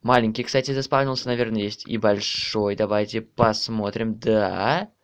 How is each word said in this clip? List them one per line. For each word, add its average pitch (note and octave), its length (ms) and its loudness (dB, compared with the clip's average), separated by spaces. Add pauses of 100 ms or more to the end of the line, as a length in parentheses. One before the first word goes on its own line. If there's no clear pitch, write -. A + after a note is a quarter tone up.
Маленький, A#2 400 2
кстати, C3+ 300 0
заспавнился, C3+ 560 0
наверное, A#2 340 0
есть G#2 240 -6
и A#2 100 -4
большой. G#2 760 0
Давайте G#2 460 0
посмотрим. A2 960 -2
Да. A2 720 0 (140)